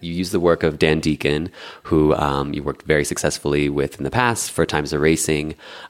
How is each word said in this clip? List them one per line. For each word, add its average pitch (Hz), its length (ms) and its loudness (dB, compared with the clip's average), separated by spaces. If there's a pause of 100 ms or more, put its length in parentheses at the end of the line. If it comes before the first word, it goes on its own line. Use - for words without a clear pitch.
you 85 100 -8
use 90 200 -4
the 101 80 0
work 85 240 4
of 76 160 0
Dan 78 220 4
Deacon, 76 500 0 (320)
who, 76 320 4
um, 71 400 -2
you 73 80 -6
worked 69 240 -6
very 76 180 2
successfully 73 640 -2
with 71 300 -4
in - 40 -6
the 69 60 -4
past 120 400 0
for 82 160 0
Times 73 280 -2
of 73 80 0
Racing. 78 520 2 (360)